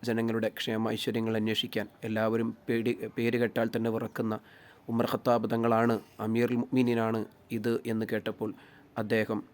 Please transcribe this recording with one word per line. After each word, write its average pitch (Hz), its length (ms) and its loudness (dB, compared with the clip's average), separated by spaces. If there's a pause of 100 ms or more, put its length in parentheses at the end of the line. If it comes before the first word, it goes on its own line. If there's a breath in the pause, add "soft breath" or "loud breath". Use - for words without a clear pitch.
ജനങ്ങളുടെ 113 460 0
ക്ഷേമ 113 420 -2
ഐശ്വര്യങ്ങൾ 113 460 -2
അന്വേഷിക്കാൻ 110 500 -2 (180)
എല്ലാവരും 113 440 0 (140)
പേടി, 117 300 0 (140)
പേര് 117 320 -2
കേട്ടാൽ 117 300 0
തന്നെ 113 220 -2
വിറക്കുന്ന 110 440 -2 (540 loud breath)
ഉമർ 117 180 2
ഖത്താബ് 113 440 2
തങ്ങളാണ്, 117 440 4 (260)
അമീറുൽ 117 360 0
മുഅ്മിനീനാണ് 117 640 2 (300)
ഇത് 117 220 -2 (140)
എന്ന് 110 200 -2
കേട്ടപ്പോൾ 107 440 -4 (480 loud breath)
അദ്ദേഹം 110 420 0 (140)